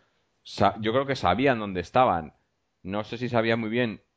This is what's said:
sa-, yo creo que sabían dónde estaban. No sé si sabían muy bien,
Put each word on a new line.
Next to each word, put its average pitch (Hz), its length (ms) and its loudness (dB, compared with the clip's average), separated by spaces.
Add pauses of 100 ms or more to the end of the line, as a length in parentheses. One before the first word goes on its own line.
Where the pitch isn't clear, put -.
(440)
sa-, - 360 2
yo 110 120 -2
creo 135 140 2
que 135 100 -2
sabían 117 420 2
dónde 101 220 -6
estaban. 87 540 0 (500)
No 101 180 -4
sé 113 160 -10
si 120 100 -4
sabían 113 300 2
muy 110 120 -4
bien, 113 300 -2 (160)